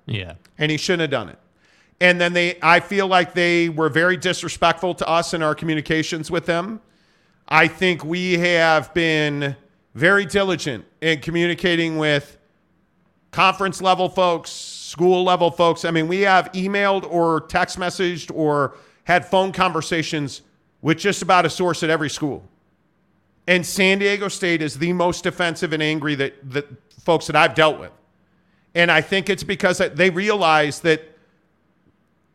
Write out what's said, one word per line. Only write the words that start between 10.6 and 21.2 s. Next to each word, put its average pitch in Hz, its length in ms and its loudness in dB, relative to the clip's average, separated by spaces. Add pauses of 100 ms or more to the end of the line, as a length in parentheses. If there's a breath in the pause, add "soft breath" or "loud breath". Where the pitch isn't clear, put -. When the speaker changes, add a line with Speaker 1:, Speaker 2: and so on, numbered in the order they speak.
Speaker 2:
in 160 200 0
communicating 170 760 -2
with 151 420 -2 (920)
conference 190 500 0
level 185 280 2
folks, 175 420 -2
school - 720 -2
level 175 300 2
folks. 170 320 0
I 170 80 0
mean, 160 160 0
we 185 140 0
have 190 320 4
emailed 196 540 -2
or 165 340 0
text 180 360 -4
messaged 180 560 -4
or 147 400 0 (300 loud breath)
had 175 200 2
phone 190 280 0
conversations 156 880 -4 (400)
with 156 160 0
just 196 240 -2